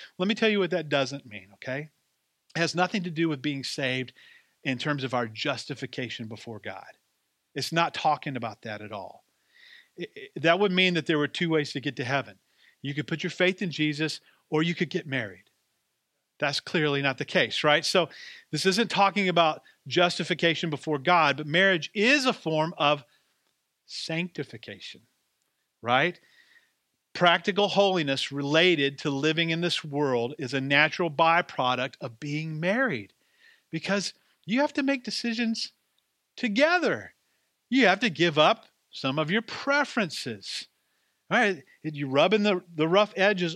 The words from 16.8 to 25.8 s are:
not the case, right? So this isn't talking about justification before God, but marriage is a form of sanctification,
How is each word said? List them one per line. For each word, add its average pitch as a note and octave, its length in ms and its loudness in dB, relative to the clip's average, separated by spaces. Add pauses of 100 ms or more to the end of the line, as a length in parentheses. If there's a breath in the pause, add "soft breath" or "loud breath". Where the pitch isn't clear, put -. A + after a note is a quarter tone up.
not C#3 160 -2
the C#3 80 -6
case, - 400 0
right? D3+ 180 4
So F3 240 2 (440 loud breath)
this D3+ 140 -4
isn't F#3+ 240 2
talking G3 380 2
about E3 360 4 (220 soft breath)
justification E3+ 840 0
before D3 280 -4
God, D3+ 380 4
but D3+ 100 -8
marriage E3+ 480 2
is B3+ 320 2
a B3+ 60 4
form D#3+ 460 -2
of D3 260 2 (800)
sanctification, - 1160 -10 (800)